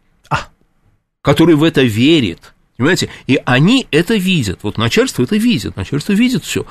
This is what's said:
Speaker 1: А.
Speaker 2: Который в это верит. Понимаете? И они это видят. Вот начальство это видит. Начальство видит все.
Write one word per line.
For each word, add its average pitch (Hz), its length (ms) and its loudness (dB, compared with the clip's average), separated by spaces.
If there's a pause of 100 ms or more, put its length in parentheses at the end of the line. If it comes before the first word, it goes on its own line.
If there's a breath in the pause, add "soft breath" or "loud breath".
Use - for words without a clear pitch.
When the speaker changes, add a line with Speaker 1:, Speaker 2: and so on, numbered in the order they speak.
(300)
Speaker 1:
А. - 180 -6 (720)
Speaker 2:
Который 160 340 4
в 147 80 2
это 160 200 0
верит. 120 720 0 (220)
Понимаете? 139 340 -2 (180 loud breath)
И 127 180 2
они 165 460 2
это 175 240 0
видят. 175 480 -2
Вот 101 160 -6
начальство 165 420 0
это 127 160 -2
видит. 208 400 -2
Начальство 135 360 -6
видит 240 300 0
все. - 280 -8